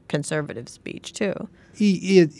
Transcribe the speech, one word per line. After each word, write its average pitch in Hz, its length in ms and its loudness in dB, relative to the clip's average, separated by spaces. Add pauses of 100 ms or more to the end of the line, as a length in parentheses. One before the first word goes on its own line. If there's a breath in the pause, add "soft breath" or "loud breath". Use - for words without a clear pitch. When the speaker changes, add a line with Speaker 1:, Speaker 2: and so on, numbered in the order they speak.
Speaker 1:
conservative 147 640 -6
speech, - 440 -16
too. 202 200 -4 (400 soft breath)
Speaker 2:
He, 190 460 4
it, 156 200 6